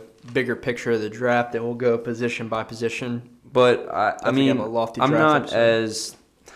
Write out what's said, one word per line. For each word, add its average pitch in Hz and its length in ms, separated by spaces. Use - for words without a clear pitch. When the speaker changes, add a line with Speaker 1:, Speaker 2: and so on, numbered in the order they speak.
Speaker 1:
bigger 123 200
picture 120 380
of 110 80
the 107 100
draft, 120 440
and 117 100
we'll 120 100
go 120 220
position 117 520
by 110 140
position. 117 600
Speaker 2:
But 123 420
I, 101 160
I - 40
Speaker 1:
Definitely 135 360
have 123 100
Speaker 2:
mean, 107 80
Speaker 1:
a - 20
lofty 117 320
Speaker 2:
I'm 131 100
Speaker 1:
draft 156 120
Speaker 2:
not 151 200
Speaker 1:
episode. - 140
Speaker 2:
as, 113 600